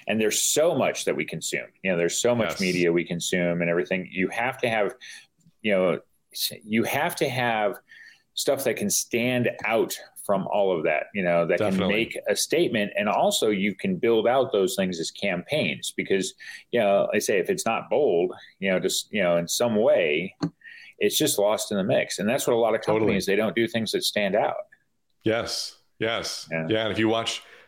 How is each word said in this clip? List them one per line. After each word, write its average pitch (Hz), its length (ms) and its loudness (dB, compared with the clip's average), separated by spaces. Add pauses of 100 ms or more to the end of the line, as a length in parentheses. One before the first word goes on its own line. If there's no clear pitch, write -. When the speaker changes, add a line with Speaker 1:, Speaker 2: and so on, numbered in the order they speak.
Speaker 1:
and 110 120 0
there's 107 220 0
so 160 320 2
much 104 320 0
that 85 100 0
we 78 80 -4
consume, 73 440 -6 (160)
you 95 80 0
know, 87 60 2
there's 85 200 0
so 120 160 2
much 110 200 0
Speaker 2:
Yes. - 80 -6
Speaker 1:
media 90 300 2
we 85 120 2
consume 87 580 -2
and 85 80 0
everything. 90 420 -2
You 92 180 -2
have 127 320 -4
to 123 80 0
have, 107 260 0 (640)
you 107 120 0
know, 92 260 2 (340)
s-, - 200 -6 (100)
you 110 200 0
have 143 340 -2
to 147 120 0
have 117 460 0 (580)
stuff - 300 -2
that 113 120 0
can 101 140 -2
stand 120 600 0 (140)
out 110 300 0 (300)
from 98 220 0
all 98 280 2
of 78 100 -2
that, 78 180 2 (100)
you 101 80 -2
know, 87 240 2
that 87 140 2
Speaker 2:
Definitely. 98 480 0
Speaker 1:
can - 80 -14
make - 120 -8
a 104 80 2
statement. 113 640 0
And 104 100 0
also 113 440 2
you 98 240 0
can 95 220 -2
build 113 300 2
out 123 240 2
those 95 240 2
things 92 240 -2
as 82 120 -6
campaigns 95 840 -4
because, - 380 0 (380)
you 120 80 2
know, 101 340 4
I 104 60 2
say, 104 180 2
if 90 140 0
it's 90 160 -2
not 110 200 -2
bold, 107 460 2 (240)
you 98 140 -2
know, 90 80 2
just, - 340 -4
you 104 80 -2
know, 87 160 2
in 85 100 -2
some 117 280 0
way, 98 600 2 (640)
it's 104 200 0
just 101 200 2
lost 104 360 0
in 101 40 0
the 95 60 0
mix. - 360 0
And 101 100 -2
that's 127 180 -2
what 131 60 4
a 117 40 4
lot 113 160 4
of 110 80 0
Speaker 2:
Totally. 107 200 2
Speaker 1:
companies, 98 240 2
they 98 100 2
don't 104 180 0
do 113 140 2
things 113 240 -4
that 95 140 0
stand 101 280 0
out. 123 220 0 (680)
Speaker 2:
Yes. - 540 -4 (220)
Yes. 110 520 -4
Speaker 1:
Yeah. 82 180 -4
Speaker 2:
Yeah. 110 140 2
And 107 80 -2
if 95 80 -2
you 110 100 2
watch 113 320 -2 (260)